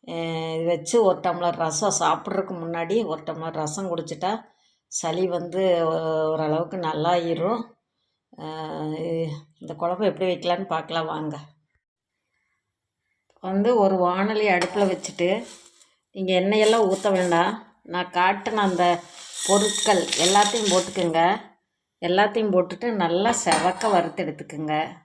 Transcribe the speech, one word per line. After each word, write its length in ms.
அஹ், 460
இது 120
வச்சு 380
ஒரு 160
டம்ளர் 360
ரசம் 440
சாப்பிட்றதுக்கு 560
முன்னாடி 500
ஒரு 180
டம்ளர் 300
ரசம் 360
குடிச்சிட்டா 440
சளி 360
வந்து 340
ஓரளவுக்கு 520
நல்லாயிரும். 840
அஹ், 1000
இந்த 140
குழம்பு 320
எப்படி 200
வைக்கலான்னு 400
பார்க்கலாம் 400
வாங்க. 300
வந்து 340
ஒரு 180
வாணலி 520
அடுப்புல 400
வச்சுட்டு, 400
நீங்க 180
எண்ணெயெல்லாம் 540
ஊத்த 240
வேண்டாம். 380
நான் 280
காட்டுன 500
அந்த 220
பொருட்கள் 580
எல்லாத்தையும் 520
போட்டுக்குங்க. 520
எல்லாத்தையும் 500
போட்டுட்டு 400
நல்லா 400
செவக்க 580
வறுத்து 340
எடுத்துக்குங்க. 500